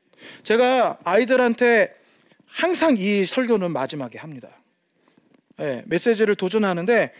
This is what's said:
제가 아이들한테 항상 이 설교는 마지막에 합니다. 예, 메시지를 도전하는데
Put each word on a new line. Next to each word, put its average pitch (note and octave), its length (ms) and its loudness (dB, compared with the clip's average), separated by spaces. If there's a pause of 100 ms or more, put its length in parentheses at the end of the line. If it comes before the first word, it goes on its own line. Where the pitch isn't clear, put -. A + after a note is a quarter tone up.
(440)
제가 A#3+ 600 2
아이들한테 A#3 920 2 (520)
항상 D#4+ 520 0
이 G3 280 0
설교는 G#3+ 460 -2
마지막에 C3+ 460 -8
합니다. C#3+ 320 -18 (1080)
예, C3+ 260 -6
메시지를 G#3 500 0
도전하는데 F#3+ 840 -2